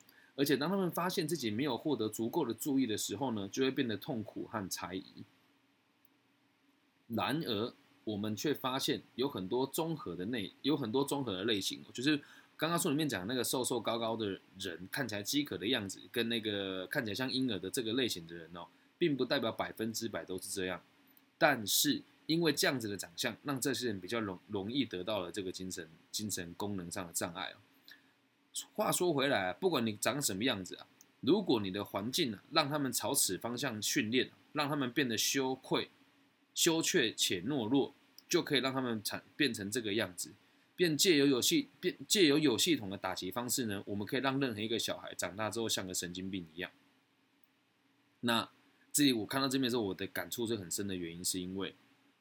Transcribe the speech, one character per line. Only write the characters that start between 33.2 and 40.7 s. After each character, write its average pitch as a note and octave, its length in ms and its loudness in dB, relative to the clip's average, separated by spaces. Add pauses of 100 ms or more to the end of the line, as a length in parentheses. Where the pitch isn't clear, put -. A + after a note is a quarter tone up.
方 A#2 200 -4
向 A#2 240 -4
训 A2+ 300 0
练， B2 180 2 (220)
让 D3 180 0
他 D3+ 60 0
们 B2+ 160 0
变 C3+ 180 2
得 A2 80 2
羞 C3 380 2
愧、 C3 340 -2 (640)
羞 E3 260 4
怯 C3+ 320 4
且 - 300 0
懦 A#2 260 0
弱， C3 280 4 (340)
就 E3 140 4
可 C#3+ 120 0
以 B2+ 40 6
让 C3 120 0
他 C3 80 0
们 A#2 240 -2
产-， - 200 -6 (120)
变 C#3 160 2
成 G#2 200 -4
这 A#2+ 100 -2
个 G#2 140 -2
样 G2 200 0
子， - 180 -10 (420)